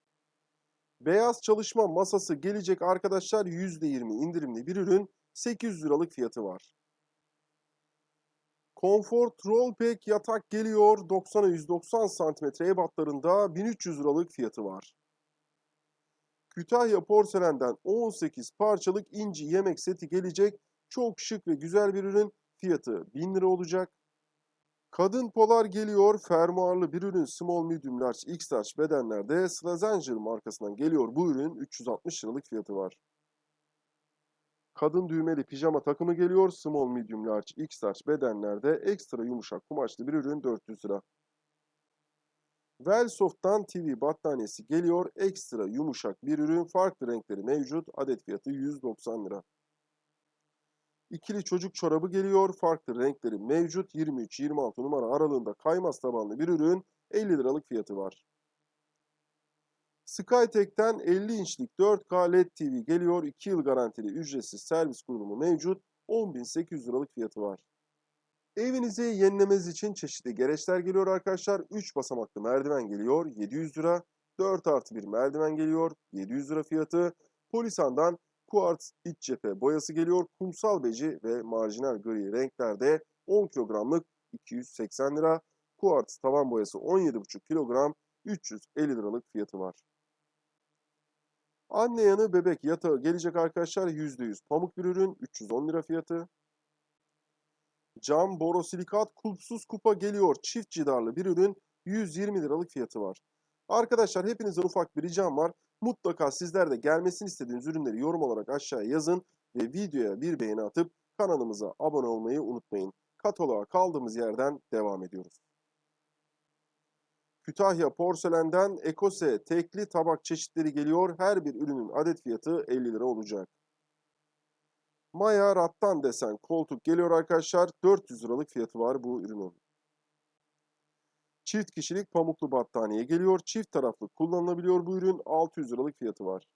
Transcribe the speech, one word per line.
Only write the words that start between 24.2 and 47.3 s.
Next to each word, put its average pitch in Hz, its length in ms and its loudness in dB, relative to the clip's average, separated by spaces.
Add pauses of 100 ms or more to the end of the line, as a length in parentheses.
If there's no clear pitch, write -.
Kadın 208 400 0
polar 226 340 6
geliyor. 208 540 4
Fermuarlı 180 720 2
bir 175 100 -4
ürün. 185 220 0
Small, 175 400 -4
medium, 139 360 -4
large, 123 260 -2
X 165 260 -8
L 110 260 -4
bedenlerde 143 720 0
Sıla 170 280 -6
Zincir 175 360 -2
markasından 107 640 -6
geliyor. 143 400 2
Bu 170 140 2
ürün 147 260 -2
üç 135 240 -12
yüz 120 80 -8
altmış 123 360 -6
liralık 123 220 -6
fiyatı 104 300 -8
var. 95 200 -6 (1800)
Kadın 165 340 0
düğmeli 160 360 -2
pijama 147 380 0
takımı 170 320 0
geliyor. 180 360 4
Small, 147 380 -2
medium, 110 380 -6
large, 107 380 -4
X - 200 -12
L 101 80 0 (140)
bedenlerde 113 640 -2 (140)
ekstra 139 400 -4
yumuşak 117 440 -8
kumaşlı 127 380 -6
bir 147 60 -4
ürün 143 300 -4
dört 120 260 -4
yüz 110 160 -16
lira. 101 180 -4 (1800)
Velsoft'tan 202 840 2
T 175 220 -8
V 127 140 -2
battaniyesi 135 640 -4
geliyor. 170 500 2
Ekstra 190 500 -4
yumuşak 120 580 -6
bir 147 140 -2
ürün. 165 260 0
Farklı 185 420 0
renkleri 104 360 -6